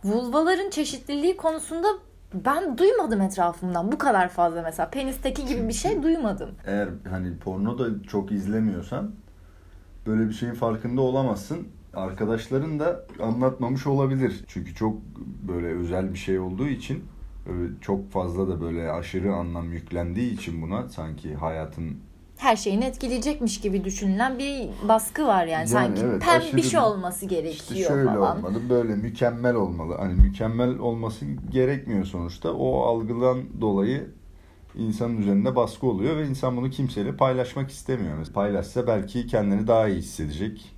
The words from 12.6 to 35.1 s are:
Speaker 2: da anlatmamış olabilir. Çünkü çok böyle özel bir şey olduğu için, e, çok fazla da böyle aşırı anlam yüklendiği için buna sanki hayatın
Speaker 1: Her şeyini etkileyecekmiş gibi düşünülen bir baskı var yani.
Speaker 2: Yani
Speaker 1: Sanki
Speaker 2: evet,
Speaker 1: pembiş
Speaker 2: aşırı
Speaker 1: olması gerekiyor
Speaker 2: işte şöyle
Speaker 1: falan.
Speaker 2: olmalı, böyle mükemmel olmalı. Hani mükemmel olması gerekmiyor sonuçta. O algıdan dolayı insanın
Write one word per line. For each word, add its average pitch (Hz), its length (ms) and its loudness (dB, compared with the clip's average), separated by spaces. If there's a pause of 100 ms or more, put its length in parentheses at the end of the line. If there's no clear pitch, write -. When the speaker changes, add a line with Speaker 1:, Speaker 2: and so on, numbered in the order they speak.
Speaker 2:
da 175 260 0 (180)
anlatmamış 127 640 0
olabilir. 135 600 2
Çünkü - 280 -8
çok 110 220 0 (500)
böyle 87 200 -2
özel 87 460 -2
bir 87 40 -6
şey 95 220 0
olduğu 92 280 -2
için, 135 360 -4 (420)
e, 92 60 -8 (300)
çok 98 300 -2
fazla 92 360 0
da 85 140 -2
böyle 82 300 -2
aşırı 92 440 -2
anlam 85 380 -4
yüklendiği 87 600 -4
için 85 280 -6
buna 98 280 -4
sanki 78 460 -8
hayatın 80 640 -4 (400)
Speaker 1:
Her 247 180 4
şeyini 214 300 0
etkileyecekmiş 254 760 -2
gibi 196 220 0
düşünülen 202 560 0
bir 277 300 -4 (180)
baskı 220 400 4
var 196 180 6
yani. 165 60 -2
Speaker 2:
Yani 160 160 0
Speaker 1:
Sanki 196 380 4
Speaker 2:
evet, 190 160 2
Speaker 1:
pembiş 330 440 4
Speaker 2:
aşırı 320 160 4
Speaker 1:
olması 196 440 0
gerekiyor 165 280 -2 (260)
Speaker 2:
işte 185 80 0
şöyle 139 220 4
Speaker 1:
falan. 98 280 4
Speaker 2:
olmalı, 113 320 -4
böyle 117 260 2
mükemmel 120 600 2
olmalı. 85 440 0
Hani 95 140 -2
mükemmel 113 640 4
olması 113 480 -4 (260)
gerekmiyor 127 540 2
sonuçta. 87 480 -6
O 131 280 2
algıdan 120 560 2 (240)
dolayı 107 460 2 (680)
insanın 113 420 -2